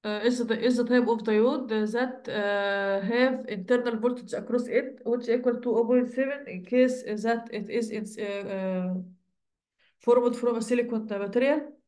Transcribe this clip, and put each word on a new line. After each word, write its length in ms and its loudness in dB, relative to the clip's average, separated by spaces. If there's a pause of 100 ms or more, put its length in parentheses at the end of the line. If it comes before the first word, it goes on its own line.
uh, 220 -4
is 200 2
the, 160 0
is 140 4
the 80 2
type 240 4
of 160 0
diode 460 2
that, 580 -2
uh, 800 0
have 420 2
internal 480 0
voltage 380 -2
across 340 -2
it, 380 -2
which 240 -2
equal 320 0
to 120 -2
oh 120 4
point 280 2
seven 340 -2
in 180 -10
case 380 2
that 500 -2
it 160 -8
is 220 -2
in, 140 -6 (140)
uh, 300 -6
uh, 440 -2 (1080)
formed 340 4
from 220 0
a 40 -2
silicon 460 0
material. 640 0 (160)